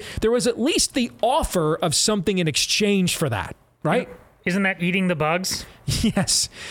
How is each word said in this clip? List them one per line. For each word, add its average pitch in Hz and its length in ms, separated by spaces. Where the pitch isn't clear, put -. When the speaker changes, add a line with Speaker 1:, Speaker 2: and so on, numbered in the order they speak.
Speaker 1:
there 214 100
was 233 160
at 240 140
least 311 340
the 247 160
offer 190 540
of - 180
something 208 440
in 175 80
exchange 190 720
for 156 120
that, 107 280
right? 175 260
Speaker 2:
Isn't 185 200
that 190 180
eating 185 260
the 175 80
bugs? 160 540
Speaker 1:
<laughs> - 40
Yes. - 600